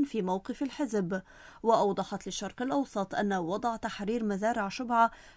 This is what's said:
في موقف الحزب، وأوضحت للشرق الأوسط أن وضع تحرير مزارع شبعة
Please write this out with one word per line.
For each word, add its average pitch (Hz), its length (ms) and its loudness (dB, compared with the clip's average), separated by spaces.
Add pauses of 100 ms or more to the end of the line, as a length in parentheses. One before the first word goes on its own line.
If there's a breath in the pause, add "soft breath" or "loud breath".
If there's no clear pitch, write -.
في 220 180 -2
موقف 190 400 -2
الحزب، 208 600 -2 (400 loud breath)
وأوضحت 202 640 2
للشرق 196 360 -8
الأوسط 254 520 -2
أن 202 180 2
وضع 196 440 -2
تحرير 220 480 -2
مزارع 208 440 0
شبعة 233 420 4 (260 loud breath)